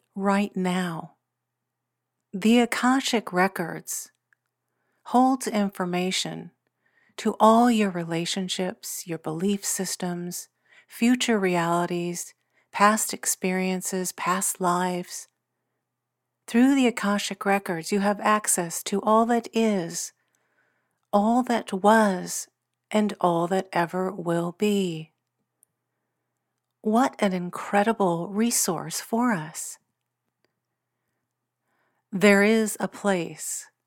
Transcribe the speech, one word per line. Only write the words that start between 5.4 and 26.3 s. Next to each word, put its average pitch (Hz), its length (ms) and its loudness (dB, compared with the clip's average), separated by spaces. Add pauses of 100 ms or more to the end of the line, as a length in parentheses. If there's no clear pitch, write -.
information 180 1040 -4 (640)
to - 220 -2
all 226 320 6
your 214 180 2
relationships, 175 1160 -6
your 165 100 -6
belief 180 460 -4
systems, 175 880 -6 (380)
future 240 520 2
realities, 175 920 -2 (400)
past 208 400 2
experiences, 185 1000 -2
past - 480 -4
lives. 180 680 -2 (1160)
Through 262 300 4
the 262 120 4
Akashic 202 580 -2
Records, 196 460 -2
you 202 100 0
have 202 180 0
access 214 640 0
to - 180 -4
all 220 260 4
that 233 260 -2
is, 196 580 -2 (1000)
all 220 300 4
that 240 280 -2
was, 196 800 2 (420)
and 214 300 2
all 170 260 2
that 190 240 -2
ever 180 400 -2
will 170 460 -4
be. 185 540 -2 (1700)